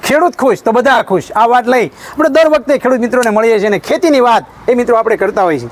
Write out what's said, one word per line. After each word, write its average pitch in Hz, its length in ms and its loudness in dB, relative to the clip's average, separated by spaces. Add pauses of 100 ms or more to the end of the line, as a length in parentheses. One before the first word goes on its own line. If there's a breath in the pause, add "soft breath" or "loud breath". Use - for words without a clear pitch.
ખેડૂત 285 300 0
ખુશ 269 260 0
તો 220 80 0
બધા 240 300 2
ખુશ. 185 340 -4
આ 220 100 2
વાત 240 220 0
લઈ 247 180 0
આપણે - 420 -4
દર 311 200 2
વખતે 294 300 0
ખેડૂત 254 220 0
મિત્રોને 240 300 0
મળીએ 220 280 2
છીએ 196 80 -2
અને 208 120 0
ખેતીની 320 420 0
વાત 233 240 2 (240)
એ 240 60 2
મિત્રો 240 220 0
આપણે 226 200 0
કરતા 190 260 -2
હોઈએ 165 160 0
છીએ. 120 140 -10